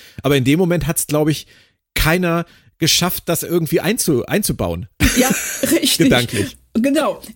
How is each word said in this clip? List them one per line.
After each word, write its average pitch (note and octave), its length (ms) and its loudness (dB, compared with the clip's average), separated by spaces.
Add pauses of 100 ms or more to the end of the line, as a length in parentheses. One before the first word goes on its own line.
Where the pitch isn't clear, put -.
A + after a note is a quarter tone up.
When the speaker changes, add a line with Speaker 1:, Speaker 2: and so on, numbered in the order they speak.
(220)
Speaker 1:
Aber C#3+ 120 2
in C3 100 2
dem C#3+ 140 4
Moment E3+ 280 0
hat's, - 200 -2
glaub D3+ 220 2
ich, - 180 -2 (480)
keiner E3+ 520 0 (320)
geschafft, - 480 0
das E3+ 160 -2
irgendwie D#3+ 400 0
einzu-, D#3 420 0
einzubauen. G#2 640 -2 (300)
Speaker 2:
Ja, B3 100 2 (200)
<laughs> - 140 -8
richtig. D#4 360 0
Speaker 1:
Gedanklich. B2 580 0 (160)
Speaker 2:
Genau. C4+ 480 0 (160)